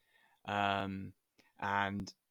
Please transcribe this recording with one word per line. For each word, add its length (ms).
Um, 640
and 540